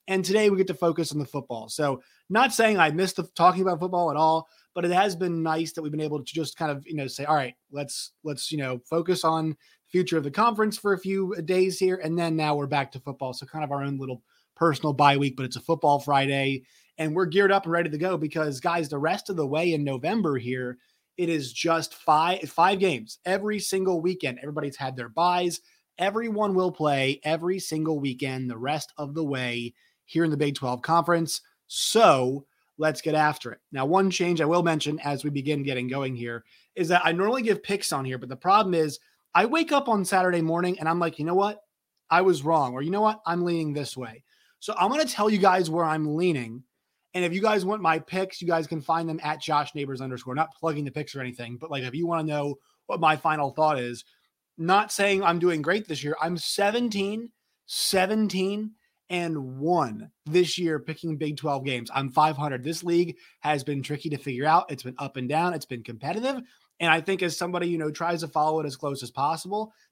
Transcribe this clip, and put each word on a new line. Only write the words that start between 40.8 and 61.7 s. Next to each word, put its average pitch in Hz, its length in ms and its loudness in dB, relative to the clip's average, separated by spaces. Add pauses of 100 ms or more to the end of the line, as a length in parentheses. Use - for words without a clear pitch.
I'm 175 120 2
like, 165 180 -2
"You 147 60 -4
know 170 100 0
what? 208 260 2 (480)
I 175 140 6
was 170 220 4
wrong." 147 300 2
Or, 131 60 -6
"You 156 100 -4
know 208 120 0
what? 220 240 2
I'm 175 180 0
leaning 165 280 -2
this 143 240 -6
way." 117 260 -12 (380)
So 208 180 -8
I'm 185 100 4
gonna 294 160 0
tell 214 240 0
you 214 100 4
guys 185 300 6
where 165 160 0
I'm 156 300 0
leaning. 131 480 -2 (520)
And 180 100 0
if 170 80 -2
you 190 80 -4
guys 214 240 2
want 202 180 -4
my 160 160 2
picks, 185 420 -6
you 175 60 -10
guys 165 200 0
can 160 160 -6
find 165 260 0
them 160 140 -4
at 151 180 -4
Josh 147 340 -2
Neighbors 135 260 -6
underscore. 127 340 -8
Not 156 200 -2
plugging 151 300 -4
the 135 60 -8
picks 147 240 -8
or 139 60 -10
anything, 120 360 -10
but, 160 140 -14
like, 139 120 -4
if 127 120 -8
you 170 120 -2
wanna 165 160 0
know 147 340 -2 (300)
what 202 140 -4
my 156 160 6
final 151 340 0
thought 151 280 2
is, 120 260 -6 (520)
not 196 360 2
saying 196 300 2
I'm 170 160 4
doing 165 240 2
great 196 260 0
this 139 160 -6
year. 147 160 -4
I'm 170 180 -2
seventeen, 214 920 -2 (360)
seventeen, 202 1080 0 (380)
and 156 480 -4
one 139 520 0 (160)
this 170 320 2
year 165 200 0
picking 156 380 -6
Big 147 220 -4
twelve 139 260 -2
games. 120 300 -4